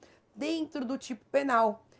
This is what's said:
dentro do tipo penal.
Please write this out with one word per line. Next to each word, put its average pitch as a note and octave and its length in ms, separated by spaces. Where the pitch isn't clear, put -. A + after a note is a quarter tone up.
dentro D4+ 500
do C4 140
tipo - 280
penal. A#3 580